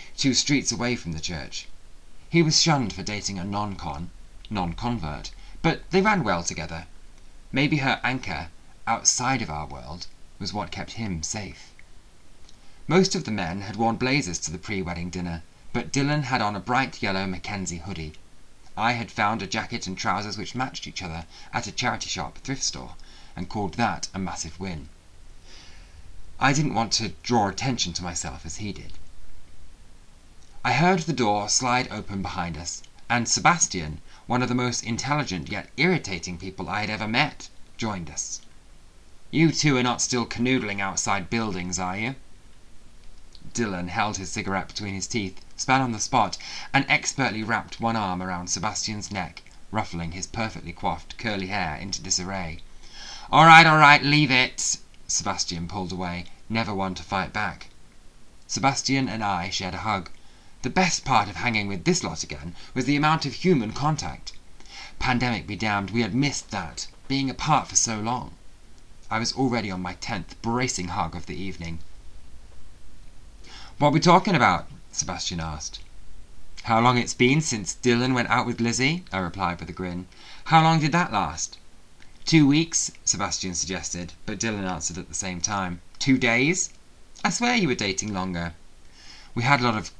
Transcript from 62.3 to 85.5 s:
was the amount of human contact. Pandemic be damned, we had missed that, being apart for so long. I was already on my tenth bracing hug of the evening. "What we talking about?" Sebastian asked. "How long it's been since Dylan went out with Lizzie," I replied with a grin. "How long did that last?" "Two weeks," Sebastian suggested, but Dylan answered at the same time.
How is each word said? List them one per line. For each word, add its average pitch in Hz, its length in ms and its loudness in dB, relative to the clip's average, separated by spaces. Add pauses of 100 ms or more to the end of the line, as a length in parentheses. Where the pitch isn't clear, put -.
was 127 120 0
the 143 100 4
amount 151 280 4
of 131 100 -4
human 131 380 4
contact. 139 600 -2 (640)
Pandemic 120 480 2
be 104 80 -6
damned, 101 360 0
we 113 120 2
had 101 100 -2
missed 135 380 0
that, 87 380 -6 (180)
being 135 240 0
apart 139 380 0
for 110 80 -2
so 110 240 2
long. 117 320 -4 (760)
I 110 120 0
was 117 140 -2
already 120 360 2
on 92 100 -4
my 90 140 -4
tenth - 480 -6
bracing 117 460 -2
hug 85 260 -2
of 82 120 -8
the 82 140 -6
evening. 85 380 -4 (2000)
"What 147 140 6
we 156 80 6
talking 180 340 8
about?" 104 340 4 (220)
Sebastian 87 480 -4
asked. 80 400 -6 (840)
"How 113 160 4
long 120 180 6
it's - 160 0
been 135 280 6
since 107 380 -4
Dylan 123 340 4
went 120 160 2
out 117 160 4
with 113 140 -2
Lizzie," 127 520 2
I 95 60 0
replied 87 420 -2
with 80 100 -8
a 82 100 -10
grin. 90 280 -6 (380)
"How 160 160 8
long 160 180 6
did 147 120 4
that 170 200 2
last?" 82 460 -2 (680)
"Two 160 240 8
weeks," 160 420 2 (140)
Sebastian 92 500 -2
suggested, 87 600 -4 (100)
but 104 160 -4
Dylan 104 280 -2
answered 85 300 -4
at - 100 -10
the 82 60 -10
same 90 260 -4
time. 92 400 -2 (200)